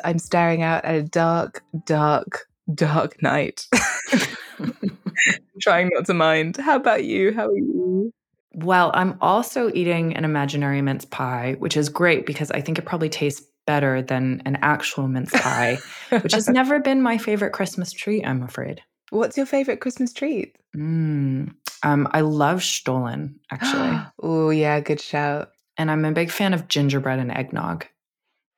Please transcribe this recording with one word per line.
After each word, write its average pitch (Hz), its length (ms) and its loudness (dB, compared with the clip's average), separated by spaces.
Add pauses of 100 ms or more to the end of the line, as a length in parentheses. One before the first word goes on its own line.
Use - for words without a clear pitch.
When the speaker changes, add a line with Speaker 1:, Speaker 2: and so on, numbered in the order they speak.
Speaker 1:
I'm 165 140 0
staring 170 440 2
out 165 220 0
at 165 100 -2
a 156 80 2
dark, 165 600 0 (220)
dark, 151 600 0 (280)
dark 151 480 0
night. 143 440 0 (920)
<laughs> - 1000 -4
Trying 180 320 4
not 180 100 0
to 185 100 0
mind. 160 440 2
How 277 180 2
about 254 280 2
you? 190 280 2
How 220 140 -2
are 208 100 2
you? 190 560 0 (400)
Speaker 2:
Well, 175 400 4
I'm 180 300 0
also 233 520 2
eating 170 400 0
an 156 120 -2
imaginary 143 560 0
mince 135 240 -2
pie, 127 520 -4
which 151 200 -2
is 147 100 0
great 165 380 2
because 143 240 -6
I - 100 -2
think 160 180 -4
it 170 60 -6
probably 160 240 -2
tastes 147 340 -4 (240)
better 139 360 2
than 127 420 -2
an 123 160 -2
actual 147 480 0
mince 127 240 -2
pie, 123 460 2 (160)
Speaker 1:
<laughs> - 160 -18
Speaker 2:
which 214 240 2
has 220 140 2
never 262 300 4
been 269 220 2
my 233 160 2
favorite 208 360 0
Christmas 185 380 -4
treat, - 360 -2
I'm 131 160 0
afraid. 127 400 -8 (280)
Speaker 1:
What's 226 280 -2
your 269 80 0
favorite 269 340 0
Christmas 247 320 -2
treat? 277 440 -4 (200)
Speaker 2:
Mm, 151 800 0 (280)
um, 143 300 2
I 156 80 4
love 151 420 2
Stollen, 135 760 -4 (140)
actually. 262 480 -2 (140)
Speaker 1:
<gasps> - 100 -16
Oh, 160 280 2
yeah, 151 300 2
good 147 200 -2
shout. 147 520 -4 (260)
Speaker 2:
And 160 120 0
I'm 156 140 2
a 156 80 0
big 170 180 0
fan 196 220 0
of 160 160 -2
gingerbread 135 500 0
and 123 140 -2
eggnog. - 540 -6 (720)